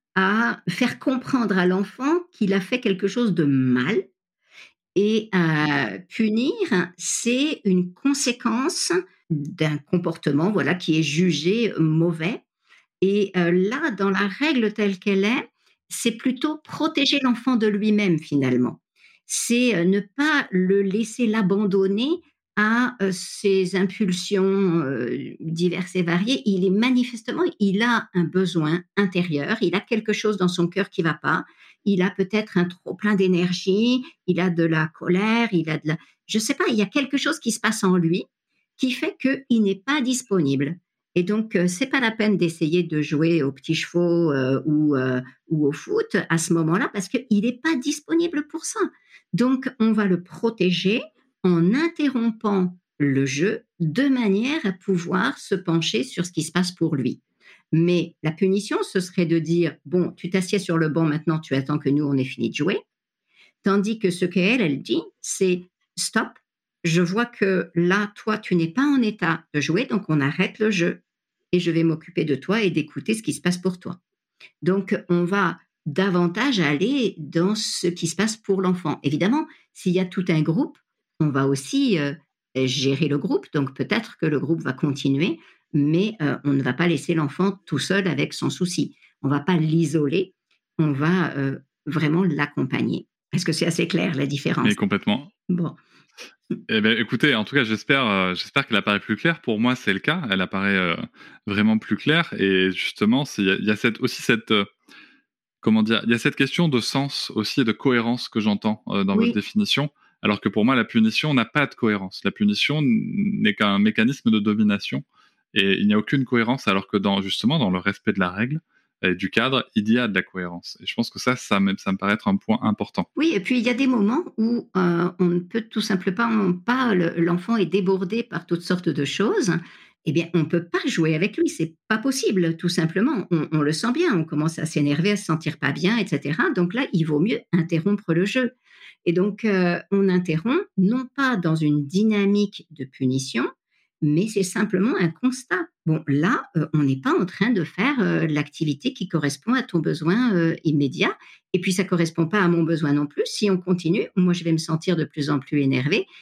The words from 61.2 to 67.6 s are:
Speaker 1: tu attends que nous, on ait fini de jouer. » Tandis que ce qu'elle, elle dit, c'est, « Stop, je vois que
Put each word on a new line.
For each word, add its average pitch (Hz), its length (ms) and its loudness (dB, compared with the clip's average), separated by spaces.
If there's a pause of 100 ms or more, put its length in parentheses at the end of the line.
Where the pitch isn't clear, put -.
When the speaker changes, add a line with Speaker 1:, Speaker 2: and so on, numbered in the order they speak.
Speaker 1:
tu 160 160 -6
attends 135 240 -2
que 135 120 -2
nous, 147 140 2
on 143 120 0
ait 131 80 0
fini 120 260 -4
de - 40 -14
jouer. » 175 240 -2 (840)
Tandis 202 380 0
que 180 100 2
ce 175 140 -2
qu'elle, 190 360 2
elle 151 220 0
dit, - 200 -2 (180)
c'est, « 180 420 -2 (340)
Stop, - 320 -2 (540)
je 170 200 2
vois 196 240 0
que 190 480 -2